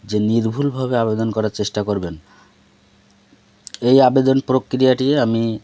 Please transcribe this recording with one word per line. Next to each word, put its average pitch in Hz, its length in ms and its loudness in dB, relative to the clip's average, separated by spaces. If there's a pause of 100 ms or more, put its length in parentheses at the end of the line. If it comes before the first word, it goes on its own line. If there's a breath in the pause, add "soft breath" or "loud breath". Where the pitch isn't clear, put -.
যে 104 160 -4
নির্ভুলভাবে 123 760 -2
আবেদন 113 340 0
করার 107 220 -4
চেষ্টা 104 300 -6
করবেন। 95 300 -4 (1700 soft breath)
এই 123 200 4
আবেদন 131 360 4 (100)
প্রক্রিয়াটি 131 600 0 (100)
আমি 113 260 0 (200)